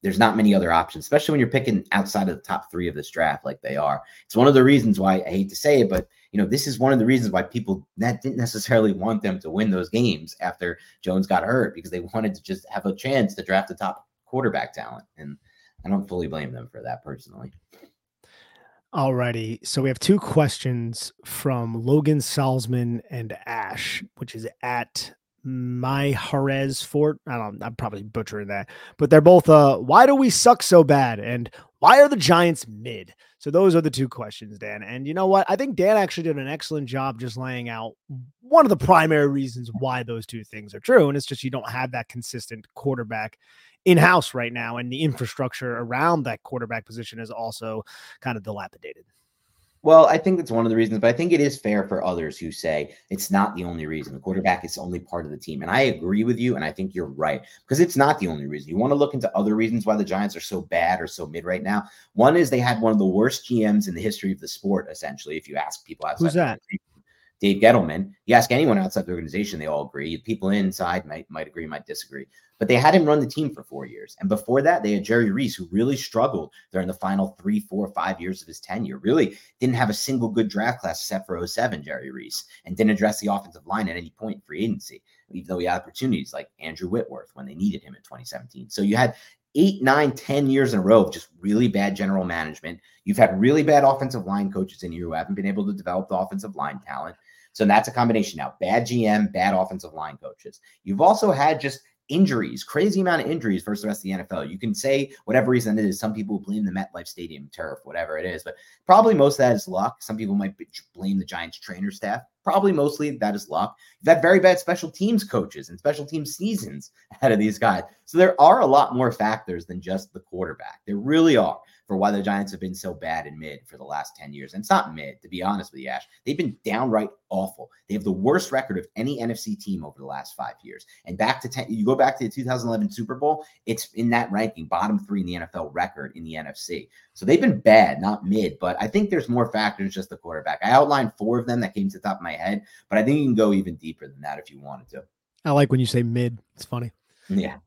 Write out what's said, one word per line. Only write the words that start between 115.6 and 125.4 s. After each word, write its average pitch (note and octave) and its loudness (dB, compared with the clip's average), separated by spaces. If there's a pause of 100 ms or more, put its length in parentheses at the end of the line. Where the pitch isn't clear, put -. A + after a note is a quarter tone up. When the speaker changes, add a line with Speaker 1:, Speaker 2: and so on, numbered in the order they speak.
Speaker 1:
and F2 -18
special D3 -4
teams D3+ -8
seasons F3+ -8 (140)
<laughs> - -10
out B2+ 6
of G#2 4
these G#2+ 0
guys. G2 0 (220)
So - -2
there F#3 6
are F#3+ 10
a F#3 4
lot C3+ 4
more B2 2
factors G#2 -4
than F2+ -12
just F#2 -8
the F#2 -18
quarterback. - -12
There G2+ -6
really D3+ 4
are F2+ 2 (300)
for G2 -4
why G2+ 2
the G2+ -2
Giants G2 -2
have F#2 -14
been F#2+ -8
so F#2 -10
bad D#2+ -8
in D2+ -16
mid D2+ -16
for D2+ -20
the C2 -18
last C#2+ -10
ten C#2+ -20
years. C#2 -18
And F#2+ -10
it's - -8
not D3+ 0
mid, C#2+ -14
to - -20
be F2+ -8